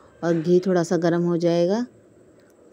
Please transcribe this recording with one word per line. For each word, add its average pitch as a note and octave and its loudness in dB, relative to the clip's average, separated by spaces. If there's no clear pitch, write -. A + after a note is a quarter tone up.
और E3+ 0
घी F3 2
थोड़ा F3+ 0
सा F3 -2
गर्म E3+ 0
हो F3 0
जाएगा। F3 0